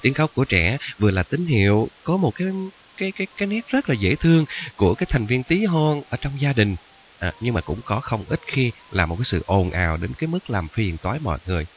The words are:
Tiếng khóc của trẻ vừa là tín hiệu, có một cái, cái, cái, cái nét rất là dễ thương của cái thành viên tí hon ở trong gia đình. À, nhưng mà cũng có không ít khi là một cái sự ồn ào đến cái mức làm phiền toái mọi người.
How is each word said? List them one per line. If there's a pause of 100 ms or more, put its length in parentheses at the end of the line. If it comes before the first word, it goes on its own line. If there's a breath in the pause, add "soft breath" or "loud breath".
Tiếng
khóc
của
trẻ (220 loud breath)
vừa
là
tín
hiệu, (140)
có
một
cái, (500)
cái,
cái, (100)
cái
nét
rất
là
dễ
thương (300 loud breath)
của
cái
thành
viên
tí
hon
ở
trong
gia
đình. (440)
À, (100)
nhưng
mà
cũng
có
không
ít
khi (200)
là
một
cái
sự
ồn
ào
đến
cái
mức
làm
phiền
toái
mọi (100)
người. (120)